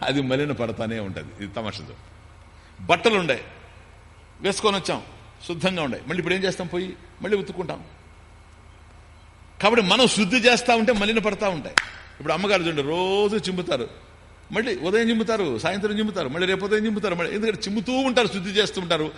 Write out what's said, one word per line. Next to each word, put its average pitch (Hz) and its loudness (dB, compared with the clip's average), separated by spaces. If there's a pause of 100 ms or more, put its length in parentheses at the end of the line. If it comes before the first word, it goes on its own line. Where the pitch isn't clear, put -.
అది 135 0
మలిన 139 0
పడతానే 113 -4
ఉంటది. 92 -10
ఇది 101 -10
తమాషా. 104 -8 (1000)
బట్టలు 202 2
ఉండే, 139 -2 (960)
వేసుకొని 202 0
వచ్చాం, 147 -4 (460)
శుద్ధంగా 175 -2
ఉండే, 120 -4
మళ్ళీ 151 -6
ఇప్పుడు 175 -2
ఏం 185 0
చేస్తాం? 185 -4
పోయి 180 -6 (240)
మళ్ళీ 202 0
ఉతుక్కుంటాం. 180 -8 (1800)
కాబట్టి 220 6
మనం 214 6
శుద్ధి 202 2
చేస్తా 240 6
ఉంటే 226 4
మలిన 208 2
పడతా 202 0
ఉంటాయి. 143 -6 (420)
ఇప్పుడు 151 -2
అమ్మగారు 190 2
చూడండి, 160 0
రోజు 190 2
చిమ్ముతారు, 175 -2 (640)
మళ్ళీ 226 -2
ఉదయం 214 2
చిమ్ముతారు, 214 0
సాయంత్రం 202 -2
చిమ్ముతారు, 185 -2
మళ్ళీ 175 -2
రేపు 190 0
ఉదయం 214 2
చిమ్ముతారు, 202 0
మళ్ళీ, 170 -2
ఎందుకంటే 214 -2
చిమ్ముతూ 208 -4
ఉంటారు, 254 2
శుద్ధి 190 -6
చేస్తూ 196 0
ఉంటారు, 160 0